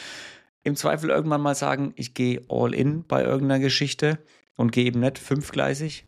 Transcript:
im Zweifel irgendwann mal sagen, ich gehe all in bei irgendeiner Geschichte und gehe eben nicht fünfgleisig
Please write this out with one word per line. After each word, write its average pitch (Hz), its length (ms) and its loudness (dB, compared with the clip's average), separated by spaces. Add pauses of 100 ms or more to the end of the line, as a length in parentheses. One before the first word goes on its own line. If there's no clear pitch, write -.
(640)
im 147 120 0
Zweifel 156 320 0
irgendwann 147 320 2
mal 143 140 2
sagen, 139 420 0
ich - 160 -10
gehe 127 340 0
all 120 260 2
in 151 320 0
bei 135 160 2
irgendeiner 135 380 2
Geschichte 143 600 0 (360)
und 120 160 2
gehe 123 140 2
eben 120 160 2
nicht 131 180 0
fünfgleisig 139 880 -2